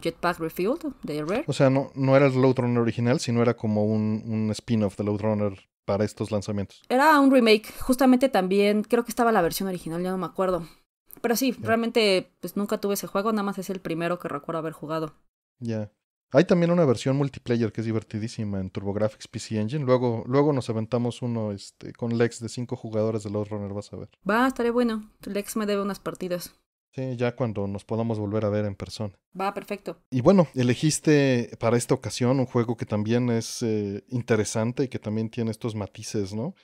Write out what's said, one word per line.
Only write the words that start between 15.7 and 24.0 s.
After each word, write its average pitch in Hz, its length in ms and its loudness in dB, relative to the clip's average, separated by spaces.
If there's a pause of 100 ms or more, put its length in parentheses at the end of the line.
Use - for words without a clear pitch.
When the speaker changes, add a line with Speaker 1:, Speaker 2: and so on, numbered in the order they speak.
Speaker 2:
Hay 151 120 8
también 170 280 2
una 175 120 4
versión 131 320 2
multiplayer 120 560 0
que - 80 -8
es 110 60 -2
divertidísima 107 760 -4
en 95 100 -4
TurboGrafx 101 600 -4
P - 100 -10
C - 180 -6
Engine. 123 280 -4
Luego, 123 400 2
luego 143 260 2
nos 131 180 -2
aventamos 117 520 -2
uno, 113 320 -4
este, - 400 -14
con 117 240 -4
Lex 117 240 0
de 113 80 -8
cinco 123 260 -8
jugadores 110 480 -2
de 104 60 -8
Load 104 200 -4
Runner, 101 220 -8
vas 101 220 -10
a 95 40 -12
ver. 98 120 -14 (180)